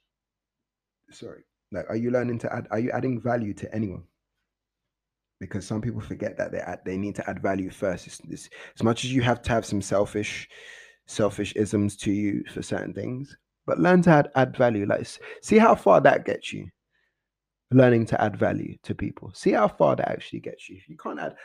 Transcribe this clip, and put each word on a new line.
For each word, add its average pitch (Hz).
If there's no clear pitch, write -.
Sorry. -
Like, 90
are 107
you 120
learning 120
to -
add, 120
are 107
you 123
adding 123
value 110
to -
anyone? 92
Because 95
some 110
people 113
forget -
that -
they 90
add, 90
they 92
need 101
to -
add 95
value 98
first. 92
It's, -
it's, -
as -
much 113
as 127
you 131
have 120
to -
have 113
some 101
selfish, 104
selfish 101
isms 104
to -
you 101
for -
certain 98
things, 123
but 139
learn 180
to 175
add, 147
add 127
value. 117
Like, 110
s-, -
see -
how 220
far 170
that -
gets -
you. 101
Learning 123
to -
add 107
value 101
to 104
people. -
See -
how 214
far -
that -
actually -
gets -
you. -
If 95
you 160
can't -
add, -